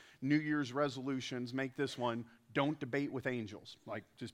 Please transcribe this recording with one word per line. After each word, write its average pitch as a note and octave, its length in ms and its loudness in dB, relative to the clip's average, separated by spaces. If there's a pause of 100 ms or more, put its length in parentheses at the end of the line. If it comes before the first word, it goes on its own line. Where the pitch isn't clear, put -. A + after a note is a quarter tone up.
(220)
New D3 180 4
Year's D3+ 340 0
resolutions, C3 800 0
make C3 240 -2
this C3+ 200 0
one. A#2+ 280 0 (280)
Don't D3 280 2
debate C#3 320 0
with B2+ 140 -2
angels. A2 580 -4
Like, G#2+ 180 -4 (140)
just A#2+ 160 -8